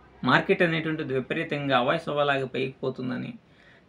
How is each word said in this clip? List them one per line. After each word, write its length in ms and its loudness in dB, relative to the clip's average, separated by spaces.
మార్కెట్ 400 4
అనేటువంటిది 520 0
విపరీతంగా 640 -2
అవాయిస్ 300 0
అవ్వలాగా 380 0
పైకి 340 -4
పోతుందని, 500 -4